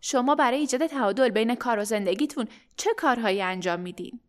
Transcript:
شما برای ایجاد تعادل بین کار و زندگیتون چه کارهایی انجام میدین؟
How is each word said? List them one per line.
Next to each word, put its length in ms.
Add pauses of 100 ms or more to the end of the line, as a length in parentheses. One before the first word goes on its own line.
شما 340
برای 240
ایجاد 280
تعادل 440
بین 240
کار 240
و 60
زندگیتون 640 (280)
چه 200
کارهایی 460
انجام 380
میدین؟ 480